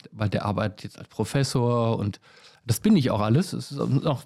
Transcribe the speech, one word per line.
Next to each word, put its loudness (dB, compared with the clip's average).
weil -2
der -2
arbeitet -4
jetzt -16
als -18
Professor 0
und -4
das -2
bin 6
ich 2
auch 0
alles. 2
Es -8
sind 0
auch -2